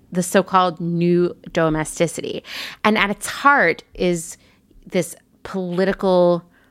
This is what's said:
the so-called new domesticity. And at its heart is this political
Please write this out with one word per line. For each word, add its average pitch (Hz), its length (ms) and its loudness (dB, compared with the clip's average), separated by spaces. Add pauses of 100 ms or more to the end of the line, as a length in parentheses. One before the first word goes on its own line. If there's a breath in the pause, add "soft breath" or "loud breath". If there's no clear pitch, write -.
(120)
the 175 120 -2
so-called 185 560 2
new 175 560 0 (180)
domesticity. 156 920 -2 (400 loud breath)
And 214 140 2
at 202 140 0
its - 160 -8
heart 254 560 2 (100)
is 175 440 -4 (500 soft breath)
this - 280 -4 (280)
political 180 1000 0 (280 soft breath)